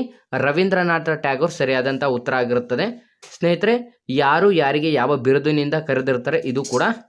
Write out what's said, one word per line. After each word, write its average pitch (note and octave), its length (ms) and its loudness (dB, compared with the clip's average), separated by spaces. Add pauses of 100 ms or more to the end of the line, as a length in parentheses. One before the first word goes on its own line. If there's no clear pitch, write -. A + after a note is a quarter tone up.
(340)
ರವೀಂದ್ರನಾಥ E3 760 0 (120)
ಟ್ಯಾಗೋರ್ C#3 300 -2
ಸರಿಯಾದಂಥ C3+ 520 -2
ಉತ್ತರ B2+ 300 -2
ಆಗಿರುತ್ತದೆ. B2 520 0 (460)
ಸ್ನೇಹಿತರೆ, F3 420 0 (360)
ಯಾರು C#3+ 420 2
ಯಾರಿಗೆ D3+ 420 2
ಯಾವ C3+ 240 2
ಬಿರುದಿನಿಂದ C#3+ 560 2 (140)
ಕರೆದಿರ್ತಾರೆ C3 580 0
ಇದು C3+ 180 -2
ಕೂಡ B2 200 0 (260)